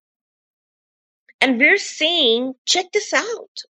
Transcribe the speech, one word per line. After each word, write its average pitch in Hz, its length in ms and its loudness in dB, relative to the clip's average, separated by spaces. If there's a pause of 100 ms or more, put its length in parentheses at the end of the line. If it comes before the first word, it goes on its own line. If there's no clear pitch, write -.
(1400)
and 254 180 2
we're 320 200 4
saying, 262 760 -2 (120)
"Check 370 260 -2
this 403 200 -4
out 381 580 -4